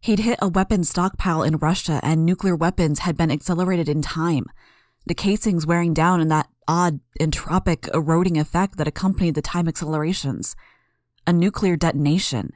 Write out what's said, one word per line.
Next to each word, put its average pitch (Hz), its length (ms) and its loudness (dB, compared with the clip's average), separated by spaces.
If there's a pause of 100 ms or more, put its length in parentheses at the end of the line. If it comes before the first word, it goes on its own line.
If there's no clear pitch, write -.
He'd 208 180 2
hit 226 220 0
a 202 80 2
weapon 190 340 2
stockpile 175 600 0
in 151 140 0
Russia, 160 460 0
and 160 220 2
nuclear 180 320 0
weapons 160 420 0
had 170 160 -2
been 165 160 0
accelerated 175 560 0
in 147 140 0
time, 160 460 -2 (600)
the 170 80 -2
casings 202 500 0
wearing 170 280 2
down 170 260 4
in 160 80 2
that 156 220 2 (180)
odd 165 320 0 (200)
entropic 165 760 -2
eroding 165 420 2
effect 170 400 0
that 156 100 -2
accompanied 180 480 0
the 151 60 -2
time 170 260 -2
accelerations. 156 920 -4 (680)
A 175 60 2
nuclear 175 460 2
detonation. 147 800 0